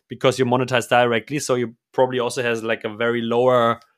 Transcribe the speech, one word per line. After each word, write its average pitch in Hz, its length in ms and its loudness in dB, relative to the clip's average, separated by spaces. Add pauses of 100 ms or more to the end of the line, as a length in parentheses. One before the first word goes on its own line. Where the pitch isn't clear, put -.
because 127 300 -2
you 131 80 2
monetize 123 420 0
directly. 123 500 2
So 131 180 -2
you 117 200 -6 (160)
probably 127 280 0
also 120 220 -4
has, 117 200 -2
like, 113 220 -4
a 113 40 -6
very 117 320 -4
lower 117 600 2 (180)